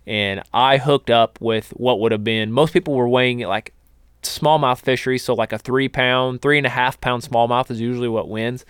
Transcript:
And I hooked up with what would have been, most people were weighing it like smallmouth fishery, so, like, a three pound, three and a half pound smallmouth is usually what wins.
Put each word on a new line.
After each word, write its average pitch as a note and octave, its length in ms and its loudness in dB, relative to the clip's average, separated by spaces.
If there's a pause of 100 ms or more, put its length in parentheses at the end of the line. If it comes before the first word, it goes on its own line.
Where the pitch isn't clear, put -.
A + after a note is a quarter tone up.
And G2+ 380 -2 (100)
I C3+ 240 4
hooked C#3 320 0
up A#2 300 2
with A2+ 320 -4
what A#2+ 280 0
would A2+ 120 2
have G#2+ 120 -2
been, A2 280 -2
most D3+ 220 2
people F3 220 0
were B2 120 2
weighing B2 320 2
it G#2+ 80 -8
like G#2 260 -6 (480)
smallmouth D3 600 0
fishery, B2+ 360 0
so, - 160 -4
like, A2 200 -2
a G#2+ 40 -4
three C3 300 0
pound, B2+ 540 0
three D3 160 2
and C#3 100 0
a - 20 -4
half B2+ 300 -2
pound B2 240 -4
smallmouth A#2+ 480 0
is A2+ 80 -6
usually A#2+ 300 -4
what G#2+ 180 -4
wins. A2+ 420 -6